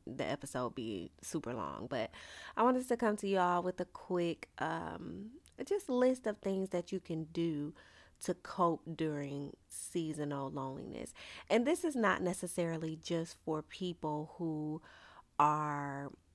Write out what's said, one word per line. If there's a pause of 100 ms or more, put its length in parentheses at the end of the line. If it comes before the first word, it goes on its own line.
the
episode
be (100)
super
long,
but (460)
I
wanted
to
come
to
you
all
with
a
quick, (100)
um, (340)
just
list
of
things
that
you
can
do (500)
to
cope (140)
during (140)
seasonal
loneliness. (360)
And
this
is
not
necessarily
just
for
people
who (580)
are (220)